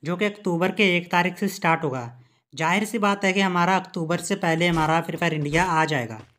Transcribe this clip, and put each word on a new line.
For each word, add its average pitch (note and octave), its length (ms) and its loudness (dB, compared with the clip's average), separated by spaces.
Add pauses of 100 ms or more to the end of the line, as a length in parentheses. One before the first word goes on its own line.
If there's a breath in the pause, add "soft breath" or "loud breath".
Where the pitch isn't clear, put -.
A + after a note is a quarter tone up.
जो E3+ 120 -2
कि G#3 80 0
अक्टूबर F#3 480 0
के F#3 240 2
एक F3 160 -4
तारीख F3+ 260 0
से G3 120 -2
स्टार्ट E3 340 0
होगा। B2+ 260 -6 (440 soft breath)
जाहिर F3 300 0
सी A3+ 140 -6
बात G3+ 260 0
है F#3+ 80 2
कि G3 80 2
हमारा F3+ 360 2
अक्टूबर F3 420 -2
से F#3 180 -4
पहले E3+ 300 2
हमारा D#3+ 340 2
फ्री E3+ 160 -6
फायर E3 180 0
इंडिया D3+ 300 0
आ D#3+ 200 2
जाएगा। A#2 360 -4 (180)